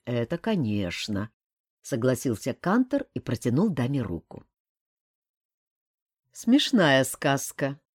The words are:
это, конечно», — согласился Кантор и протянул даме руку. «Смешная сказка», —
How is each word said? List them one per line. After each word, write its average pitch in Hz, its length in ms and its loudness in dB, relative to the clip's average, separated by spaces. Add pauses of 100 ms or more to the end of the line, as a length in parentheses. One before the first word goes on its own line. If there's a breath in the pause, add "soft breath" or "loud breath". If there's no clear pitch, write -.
это, 120 320 -2
конечно», — 104 920 -2 (500)
согласился 123 720 -2
Кантор 254 600 -2
и - 60 -10
протянул 147 500 0
даме 135 320 -2
руку. 90 440 -10 (1900)
«Смешная 196 720 4
сказка», — 139 760 -2 (180)